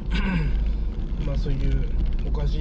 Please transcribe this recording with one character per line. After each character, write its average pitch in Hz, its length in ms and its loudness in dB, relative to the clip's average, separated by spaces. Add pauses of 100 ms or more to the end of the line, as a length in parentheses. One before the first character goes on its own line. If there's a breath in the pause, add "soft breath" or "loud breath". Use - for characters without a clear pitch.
(120)
<clears throat> - 1120 0
ま 143 60 0
あ、 143 60 0
そ 143 120 0
う 139 40 4
い 135 160 0
う 135 180 2 (400)
お 135 100 0
か 147 80 0
し 147 100 0
い - 60 0